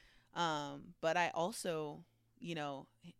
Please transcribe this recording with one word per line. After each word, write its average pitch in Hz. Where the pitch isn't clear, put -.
Um, 151
but 165
I 170
also, 165
you 170
know, 147